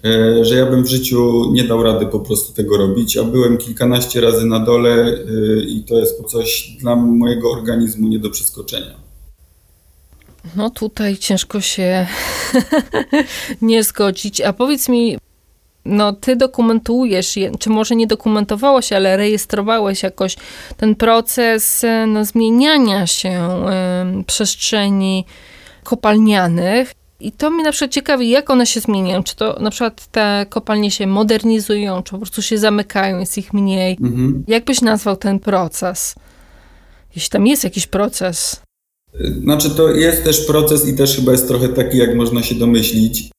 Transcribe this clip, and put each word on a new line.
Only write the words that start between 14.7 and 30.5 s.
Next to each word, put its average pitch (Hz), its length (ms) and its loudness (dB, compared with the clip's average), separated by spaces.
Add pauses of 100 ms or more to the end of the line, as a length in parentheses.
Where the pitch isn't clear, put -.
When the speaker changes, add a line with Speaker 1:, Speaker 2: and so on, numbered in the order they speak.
Speaker 2:
mi, 233 280 2 (680)
no 208 280 0
ty 254 220 0
dokumentujesz, 233 1000 0
je-, 190 220 -2
czy 214 100 -4
może 220 260 2
nie 226 120 2
dokumentowałeś, 220 840 2
ale 196 240 4
rejestrowałeś 208 880 0
jakoś 190 320 -4 (420)
ten 220 180 2
proces, 226 880 2
e, 226 240 2
no, 214 180 0
zmieniania 226 840 2
się, - 220 -2
em, 180 960 -2
przestrzeni 196 1000 -2 (580)
kopalnianych. 214 1120 2 (300)
I 214 80 -8
to 294 180 -2
mnie 330 140 0
na 302 80 2
przykład 277 200 -4
ciekawi, 262 380 0
jak 277 200 2
one 247 160 4
się 226 140 -2
zmieniają. 196 440 -2
Czy - 120 -8
to 220 240 -4
na 214 100 -2
przykład 226 380 -6
te 202 420 -2
kopalnie 208 420 -2